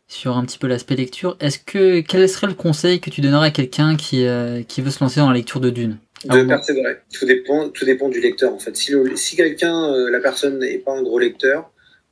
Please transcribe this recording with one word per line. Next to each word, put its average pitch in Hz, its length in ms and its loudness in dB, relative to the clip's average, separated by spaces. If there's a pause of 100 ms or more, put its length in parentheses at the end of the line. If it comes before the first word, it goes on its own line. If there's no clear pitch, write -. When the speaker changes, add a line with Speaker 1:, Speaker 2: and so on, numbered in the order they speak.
Speaker 1:
sur 123 300 -6
un 123 80 -2
petit - 140 -12
peu - 80 -2
l'aspect 127 280 -2
lecture. 131 440 -4
Est-ce 143 180 -2
que, 185 440 2
quel 185 280 2
serait 190 180 -4
le 190 60 -2
conseil 175 460 2
que 175 100 -12
tu 147 120 -6
donnerais 143 260 4
à 151 40 0
quelqu'un 151 440 2
qui, 135 320 0
euh, 120 360 -2
qui - 180 -8
veut 139 100 -2
se 143 120 -4
lancer 131 160 2
dans 143 100 6
la 127 60 4
lecture 120 240 -4
de 127 120 2
Dune ? 117 260 -2 (260)
Speaker 2:
De - 60 -6
Speaker 1:
Ah, 127 120 6
bon. 127 60 2
Speaker 2:
persévérer. 131 500 -2 (160)
Tout - 140 -6
dépend, 135 420 2
tout - 160 -8
dépend 131 240 2
du 120 100 -4
lecteur, 123 320 0
en 104 60 -8
fait. - 180 -10
Si - 160 -4
le, 131 240 2
si - 200 -6
quelqu'un, 165 580 0
euh, 127 160 0
la 120 100 0
personne 139 380 -2
n'est 127 220 -4
pas 135 140 -4
un 131 100 -4
gros 120 160 0
lecteur, 135 500 -2 (420)